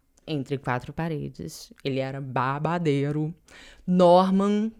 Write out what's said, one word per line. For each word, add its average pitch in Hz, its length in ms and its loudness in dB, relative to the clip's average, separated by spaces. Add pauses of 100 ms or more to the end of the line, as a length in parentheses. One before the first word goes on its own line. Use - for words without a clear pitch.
(260)
entre 143 320 -4
quatro 131 340 -6
paredes, 151 800 -8 (120)
ele 135 160 -4
era 135 200 -6
babadeiro. 147 1120 -2 (520)
Norman 190 920 4